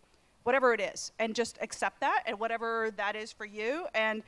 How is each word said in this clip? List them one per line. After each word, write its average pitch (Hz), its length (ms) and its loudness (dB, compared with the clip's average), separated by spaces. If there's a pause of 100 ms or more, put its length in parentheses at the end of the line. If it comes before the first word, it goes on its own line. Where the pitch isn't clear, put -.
(440)
whatever 247 320 6
it 208 40 0
is - 380 -4
and 220 160 0
just 233 260 -2
accept - 420 -4
that 330 260 2
and 214 120 -4
whatever 226 580 -2
that 208 180 0
is 214 160 -8
for - 140 -12
you. 220 500 -4
And 220 320 2